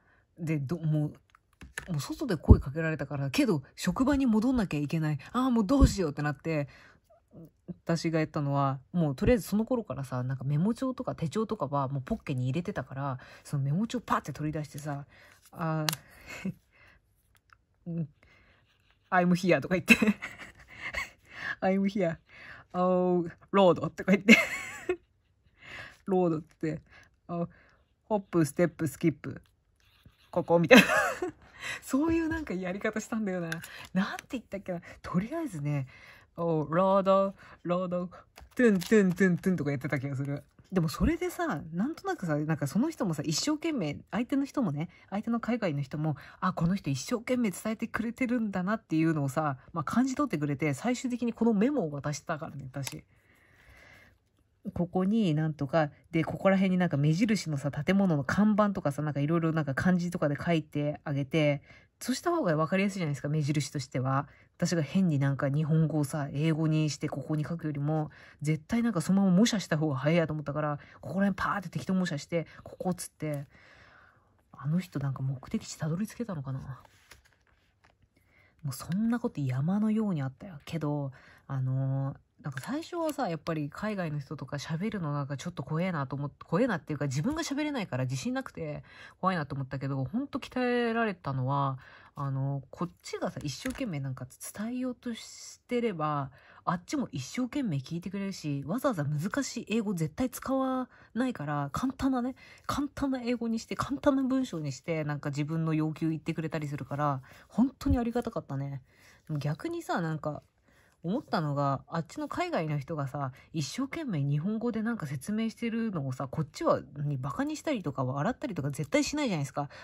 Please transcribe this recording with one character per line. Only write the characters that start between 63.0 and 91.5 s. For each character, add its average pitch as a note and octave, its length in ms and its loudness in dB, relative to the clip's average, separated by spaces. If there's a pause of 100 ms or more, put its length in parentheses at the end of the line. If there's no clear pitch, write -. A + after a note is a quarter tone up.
ゃ - 20 0
な D3 60 0
い - 0 -
で C#3+ 40 -2
す - 60 -8
か、 D3 80 -4
目 D#3 120 2
印 D3 300 0
と D3+ 80 -4
し - 80 -8
て - 120 -4
は。 C3+ 280 0 (300)
私 F3 180 0
が E3 60 2
変 F#3 280 4
に D3 100 4
な C#3 120 4
ん C3+ 60 -2
か C#3 120 0
日 D3 160 2
本 D#3+ 220 4
語 D3+ 120 0
を D3 40 2
さ、 C#3+ 300 -4
英 D#3 180 2
語 D#3 160 2
に D#3 220 2
し - 80 -4
て D3+ 120 -4
こ - 120 -6
こ D#3 140 -2
に D3+ 80 0
書 E3+ 140 -4
く E3 80 -6
よ D3+ 80 -2
り C#3+ 60 -4
も、 D3+ 300 0 (320)
絶 D#3 260 0
対 A#3 160 0
な A#3 80 2
ん - 20 -2
か D#3+ 80 0
そ F#3 120 2
の G3 100 6
ま G3 60 6
ま F3 40 8
模 G3+ 120 8
写 A#3 140 4
し - 80 -4
た D#3+ 100 2
方 D#3 120 2
が C3+ 60 0
早 D3 200 2
い - 20 6
や D#3+ 100 4
と D#3 60 -6
思 D#3 100 -4
っ - 20 -16
た C#3+ 80 -6
か D3+ 80 -2
ら、 D3 180 -2 (220)
こ - 120 -8
こ F#3 60 0
ら G3+ 80 4
辺 F#3+ 80 0
パ - 200 0
ー - 40 -4
っ - 20 -6
て E3+ 80 -10
適 - 160 -6
当 F#3+ 80 0
模 F#3 120 2
写 D#3 120 -2
し - 80 -10
て、 E3 220 -2 (160)
「こ - 140 -18
こ」 F#3 140 -2
っ F3 40 -4
つ - 120 -10
っ - 40 -20
て、 C#3+ 360 -6 (1040)
あ C3+ 140 -10
の E3 120 0
人 - 200 -6
な C#3 100 -2
ん C3 40 -2
か C3+ 80 -8
目 C3+ 280 -4
的 - 160 -4
地 - 100 -12
た D#3 140 -4
ど E3+ 80 -2
り G#3+ 100 -2
着 - 80 -18
け A#3 100 -6
た F#3 100 -8
の C#3 80 -6
か C3+ 100 -6
な。 C3+ 280 -10 (1800)
も C#3 80 -6
う - 20 -6
そ - 220 -8
ん A3+ 140 2
な A#3+ 100 2
こ A#3+ 100 -2
と D3 120 -6
山 C#3 380 2
の G#3+ 120 2
よ G#3+ 180 2
う F3+ 40 0
に D3 80 0
あ C3+ 60 -2
っ C3 40 -6
た - 160 -16
よ。 D#3 180 -14
け E3 140 -6
ど、 D3 320 -2 (360)
あ C3+ 140 -2
の C3+ 520 0
ー、 - 40 -16 (280)
な D3+ 40 -8
ん C3 40 -8
か - 80 -10
最 D4+ 220 -4
初 F4 140 -10
は D#4+ 140 0
さ、 C4 160 -2
や E3 100 -2
っ - 20 -20
ぱ E3+ 160 -4
り D3+ 140 -4
海 G#3 260 -6
外 E3+ 160 -4
の D3 80 -4
人 D3 180 -10
と C#3+ 80 -10
か D3 120 -8
喋 E3 340 -4
る G3 100 -6
の D3 120 -2
な C#3+ 100 -2
ん C3+ 40 -6
か C#3+ 80 -6
ち C3 120 -10
ょ - 20 -6
っ F3 40 -8
と C#3+ 100 -8
怖 D#3 180 -2
え F#3 100 -2
な C#3+ 160 -2
と C#3+ 80 -8
思 C#3+ 120 -4
っ-、 - 40 -14 (140)
怖 F3+ 160 2
え C4+ 60 4
な G3 100 0
っ - 40 -12
て - 120 -6
い - 20 -2
う - 40 -4
か、 C#3+ 60 -2
自 C#3 160 0
分 C4+ 140 0
が D#4+ 80 -2
喋 D4 200 -2
れ D4+ 80 -2
な C4 100 -2
い F3+ 60 -4
か B2+ 100 -4
ら C3 80 0
自 B2+ 100 -2
信 B3 180 -4
な C4 100 -2
く - 80 -16
て D3 320 -8 (360)
怖 F#3 140 2
い - 20 0
な D3+ 100 -2
と C#3+ 100 -8
思 C#3 80 -4
っ C3 40 -8
た C3+ 120 -6
け C3+ 80 -4
ど、 C3+ 160 -2
ほ G3+ 160 -2
ん C#4+ 80 -4
と C4 120 -6
鍛 - 220 -6
え A#3+ 320 2
ら A3+ 120 0
れ G3 100 -2
た C#3 180 -6
の C3 140 0
は、 C#3 320 0 (360)